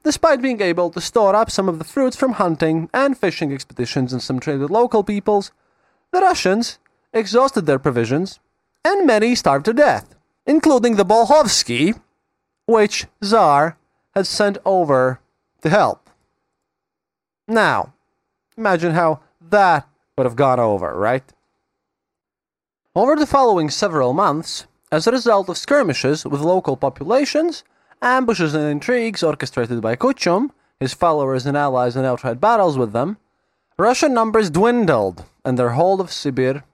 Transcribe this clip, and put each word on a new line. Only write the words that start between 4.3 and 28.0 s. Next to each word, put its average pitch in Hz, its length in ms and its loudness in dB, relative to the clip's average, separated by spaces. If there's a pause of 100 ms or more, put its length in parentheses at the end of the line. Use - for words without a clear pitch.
trade 143 200 -4
with 147 120 -4
local 226 320 2
peoples, 202 480 -2 (600)
the 359 100 0
Russians 233 580 0 (340)
exhausted 220 540 0
their 139 120 2
provisions, 131 600 -2 (440)
and 381 220 2
many 233 300 2
starved 139 300 0
to 233 80 0
death, 233 420 0 (320)
including 254 480 2
the 196 100 2
Bolkhovsky, 220 920 2 (640)
which 214 400 0 (180)
Tsar 165 540 2 (380)
had 196 100 0
sent 202 400 -2
over 143 540 2 (420)
to 160 80 -2
help. 156 400 0 (1400)
Now, 185 460 0 (640)
imagine 175 360 -2
how 160 280 0 (180)
that 170 480 2 (280)
would 131 100 0
have 117 100 -4
gone 127 240 2
over, 95 360 0
right? 117 280 -2 (1700)
Over 254 200 2
the 302 100 0
following 208 440 2
several 143 440 0
months, 165 540 -2 (240)
as 156 160 0
a 226 40 4
result 220 380 0
of 170 80 -10
skirmishes 151 680 -2
with 143 160 -6
local 170 340 0
populations, 262 880 -2 (380)